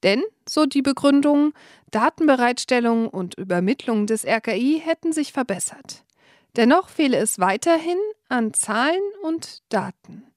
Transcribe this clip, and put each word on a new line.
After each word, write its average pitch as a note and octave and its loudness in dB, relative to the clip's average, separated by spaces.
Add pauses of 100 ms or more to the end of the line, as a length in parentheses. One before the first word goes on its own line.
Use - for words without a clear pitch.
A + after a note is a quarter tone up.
Denn, G3+ 2 (260)
so D4+ 2
die C#4 0
Begründung, C#4+ 2 (360)
Datenbereitstellung A#3+ 2
und F3+ -8
Übermittlung G3+ -2
des A3 -2
R G#3+ 0
K A3 -4
I C4 0
hätten D#4+ -2
sich D#4 -4
verbessert. - -8 (500)
Dennoch C4 4
fehle C4+ 0
es G3+ -2
weiterhin D#4+ 0 (300)
an A#3 -2
Zahlen C#4 -2 (220)
und - -6
Daten. F#3+ -6 (140)